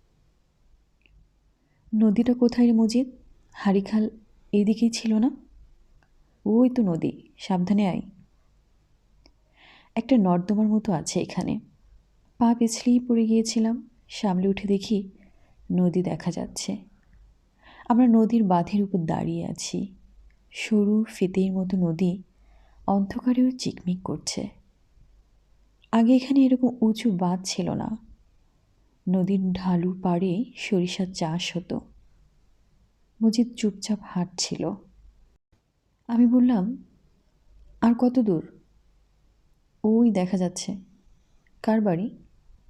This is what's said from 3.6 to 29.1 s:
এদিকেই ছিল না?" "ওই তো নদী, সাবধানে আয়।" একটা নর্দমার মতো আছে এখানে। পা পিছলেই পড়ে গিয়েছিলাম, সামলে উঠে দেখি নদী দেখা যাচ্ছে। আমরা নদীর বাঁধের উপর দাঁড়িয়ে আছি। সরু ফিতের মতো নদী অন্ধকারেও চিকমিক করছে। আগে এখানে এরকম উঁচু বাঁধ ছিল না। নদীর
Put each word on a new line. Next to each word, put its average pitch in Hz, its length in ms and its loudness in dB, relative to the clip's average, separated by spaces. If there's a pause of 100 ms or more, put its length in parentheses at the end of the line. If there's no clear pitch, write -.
এদিকেই 220 380 2
ছিল 220 280 -2
না?" 240 120 2 (1160)
"ওই 240 240 4
তো 254 120 0
নদী, 165 300 -2 (260)
সাবধানে 190 500 0
আয়।" - 140 -4 (1900)
একটা 233 220 2
নর্দমার 196 520 2
মতো 214 240 0
আছে - 280 -2
এখানে। - 400 -4 (760)
পা 233 160 2
পিছলেই 240 460 0
পড়ে 226 260 0
গিয়েছিলাম, 226 600 -2 (200)
সামলে 185 400 -2
উঠে 196 200 -2
দেখি 196 420 -2 (600)
নদী 180 300 2
দেখা 170 280 -6
যাচ্ছে। - 460 -8 (1120)
আমরা 247 180 4
নদীর 226 380 4
বাঁধের 185 380 2
উপর 196 160 -2
দাঁড়িয়ে 165 480 -4
আছি। - 480 -8 (580)
সরু 214 520 2
ফিতের 190 480 -2
মতো 190 240 -2
নদী 180 460 0 (640)
অন্ধকারেও 240 640 0
চিকমিক 185 520 -6
করছে। - 460 -8 (1400)
আগে 233 240 6
এখানে 269 280 2
এরকম 254 360 2
উঁচু 220 300 0
বাঁধ 180 340 -2
ছিল 175 260 -6
না। - 260 -6 (1120)
নদীর 185 440 0